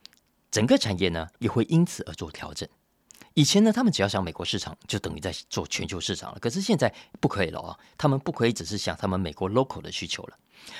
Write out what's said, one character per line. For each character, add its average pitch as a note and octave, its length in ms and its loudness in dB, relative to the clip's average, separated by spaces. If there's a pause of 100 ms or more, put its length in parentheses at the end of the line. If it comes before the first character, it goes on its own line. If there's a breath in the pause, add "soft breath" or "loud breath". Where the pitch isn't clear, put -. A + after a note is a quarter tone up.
(500)
整 A2 160 2
个 C#4 120 6
产 G2 200 -2
业 F2+ 120 2
呢 E2 180 -4 (100)
也 A2+ 120 0
会 A#2 140 2
因 E3 200 4
此 - 200 -6
而 D3+ 100 -12
做 D#2+ 160 -10
调 - 240 -12
整。 - 120 -8 (680 loud breath)
以 D3+ 100 6
前 G3 180 6
呢， A3 80 8
他 A#3 140 2
们 G#3 80 4
只 - 80 0
要 G2 80 4
想 F#2+ 160 0
美 E2 80 -6
国 F2+ 100 -8
市 F2+ 160 -4
场， E2+ 160 -10 (120)
就 G#2+ 120 -2
等 E2+ 160 -8
于 D#2 60 -12
在 F2 100 -4 (200)
做 E2+ 160 -4
全 E2 200 -4
球 E2+ 140 -6
市 F2+ 160 -2
场 - 160 -12
了。 - 60 -16
可 - 100 -2
是 D3+ 140 -4
现 F#3+ 160 4
在 A#2 120 4 (300 loud breath)
不 C#3+ 80 4
可 G2 160 0
以 D#2+ 60 -2
了 E2 100 -8
啊， E2+ 180 -12 (200 soft breath)
他 D3 100 4
们 C3+ 100 4
不 D#3+ 140 -4
可 A#2 140 2
以 A#2+ 80 4
只 F2 100 -8
是 G2+ 140 -4
想 E2+ 180 -4
他 - 100 -4
们 F#2+ 140 0
美 E2 140 -4
国 F#2 160 -2
local A2+ 320 0
的 E2+ 100 -12
需 - 140 -6
求 - 160 -6
了。 - 160 -18 (420 loud breath)